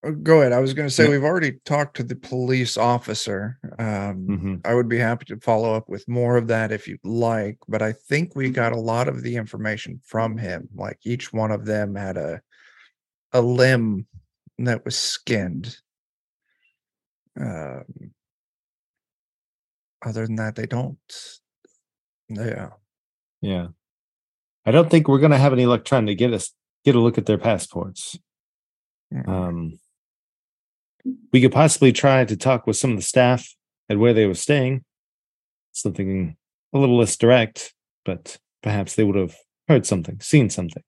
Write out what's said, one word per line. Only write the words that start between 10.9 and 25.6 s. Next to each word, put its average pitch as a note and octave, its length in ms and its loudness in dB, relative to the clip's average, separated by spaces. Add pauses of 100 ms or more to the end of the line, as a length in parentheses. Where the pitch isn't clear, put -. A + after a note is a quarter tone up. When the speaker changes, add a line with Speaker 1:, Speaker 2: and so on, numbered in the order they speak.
Speaker 2:
each A#2+ 280 -8
one A2 180 -2
of G#2+ 160 -6
them G#2 280 -4
had F#2+ 220 -8
a, E2 240 -8 (920)
a B2+ 80 2
limb A#2+ 680 2 (520)
that A#2+ 260 -4
was - 120 -6
skinned. G2+ 800 -6 (1600)
Um, D2+ 440 -10 (2250)
other A2+ 220 -6
than A2 100 -6
that, A2 180 -6
they A2 120 -8
don't. A#2+ 320 -6 (1300)
Yeah. A2 420 -8 (720)
Speaker 1:
Yeah. F2+ 280 -4 (1000)
I A2 40 0
don't D#3+ 200 6
think D#3+ 180 6
we're C#3 100 4
gonna D3 200 6
have C3+ 140 4
any B2 140 4